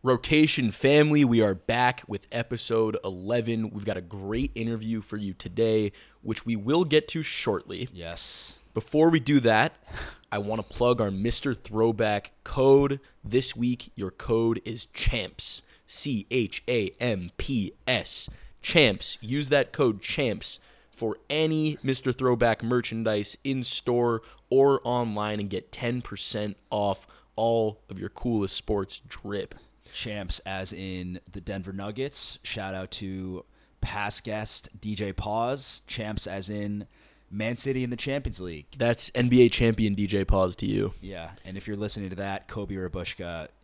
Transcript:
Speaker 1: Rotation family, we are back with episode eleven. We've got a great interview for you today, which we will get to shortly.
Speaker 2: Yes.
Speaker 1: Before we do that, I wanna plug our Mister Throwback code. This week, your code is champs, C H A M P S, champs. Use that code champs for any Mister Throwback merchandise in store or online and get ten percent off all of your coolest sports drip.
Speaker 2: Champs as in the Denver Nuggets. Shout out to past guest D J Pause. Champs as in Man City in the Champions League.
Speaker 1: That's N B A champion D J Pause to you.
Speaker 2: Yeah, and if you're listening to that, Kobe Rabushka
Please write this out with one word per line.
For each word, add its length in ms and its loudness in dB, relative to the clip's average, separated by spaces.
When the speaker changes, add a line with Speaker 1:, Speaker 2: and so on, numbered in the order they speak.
Speaker 1:
Rotation 600 4
family, 520 6
we 200 6
are 120 4
back 540 0
with 240 -8
episode 720 0
eleven. 640 -2
We've 160 -8
got 140 -2
a 20 -6
great 540 -4
interview 480 -4
for 160 -8
you 160 -6
today, 580 2
which 240 -6
we 100 0
will 280 2
get 240 2
to 120 -4
shortly. 720 -4
Speaker 2:
Yes. 680 -10
Speaker 1:
Before 380 4
we 100 4
do 200 4
that, 360 4
I 60 -2
wanna 240 -4
plug 400 2
our 80 2
Mister 420 0
Throwback 800 0
code. 580 6
This 320 0
week, 420 -2
your 140 -4
code 540 0
is 300 -8
champs, 680 0
C 440 -2
H 360 -2
A 320 0
M 380 -2
P 380 -2
S, 440 0
champs. 580 4
Use 300 -4
that 240 2
code 260 2
champs 580 -2
for 280 -4
any 540 0
Mister 300 0
Throwback 500 2
merchandise 840 0
in 180 -2
store 600 0
or 360 6
online 540 0
and 120 -4
get 200 -6
ten 300 -4
percent 560 -4
off 360 0
all 540 0
of 80 -12
your 100 -6
coolest 480 -2
sports 500 -4
drip. 480 -8
Speaker 2:
Champs 500 -6
as 340 -8
in 440 -8
the 80 -12
Denver 320 -8
Nuggets. 680 -8
Shout 320 -6
out 160 -8
to 560 -8
past 420 -4
guest 460 -8
D 160 -6
J 200 -4
Pause. 720 -4
Champs 400 -6
as 240 -6
in 360 -6
Man 260 -4
City 280 -2
in 40 -4
the 80 -4
Champions 420 -6
League. 280 -10
Speaker 1:
That's 380 0
N 160 2
B 100 8
A 80 12
champion 460 2
D 120 0
J 200 0
Pause 300 4
to 100 -4
you. 340 0
Speaker 2:
Yeah, 300 -12
and 100 -10
if 100 -10
you're 120 -8
listening 320 -6
to 60 -10
that, 320 -6
Kobe 260 -8
Rabushka 760 -8